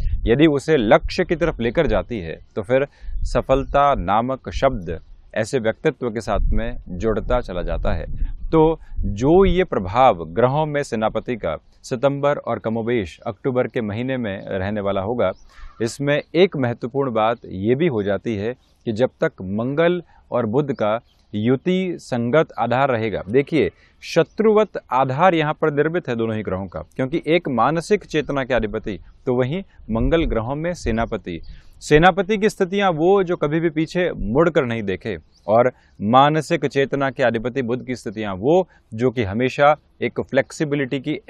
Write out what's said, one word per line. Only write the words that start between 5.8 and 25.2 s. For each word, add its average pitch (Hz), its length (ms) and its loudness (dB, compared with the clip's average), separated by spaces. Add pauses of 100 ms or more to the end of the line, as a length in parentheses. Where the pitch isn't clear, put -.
के 110 120 -6
साथ 104 300 0
में 117 260 -2 (120)
जुड़ता 98 520 0
चला 90 220 -6
जाता 85 300 -2
है। 80 120 -4 (460)
तो 160 280 4 (360)
जो 131 180 2 (140)
ये 180 180 2
प्रभाव 107 640 2
ग्रहों 127 340 2
में 147 180 -4
सेनापति 110 520 -4
का 87 200 -4 (280)
सितंबर 139 560 0
और 113 200 -4
कमोबेश 113 580 -2 (100)
अक्टूबर 123 400 -2
के 120 160 -4
महीने 120 340 -4
में 104 200 -4 (120)
रहने 101 320 -4
वाला 98 200 -2
होगा, 104 300 0 (500)
इसमें 143 340 -2
एक 175 420 0
महत्वपूर्ण 127 560 -4
बात 110 320 0
ये 95 300 0
भी 160 120 2
हो 113 160 0
जाती 101 320 -2
है 107 180 -4
कि - 400 -10
जब 117 160 0 (120)
तक 165 200 -4 (120)
मंगल 151 480 0 (300)
और 117 160 0
बुध 135 260 -2
का 110 240 0 (360)
युति 147 680 0
संगत 123 600 0
आधार 120 320 2
रहेगा, 110 380 -2
देखिए 131 400 2 (340)
शत्रुवत 208 800 2 (120)
आधार 135 420 2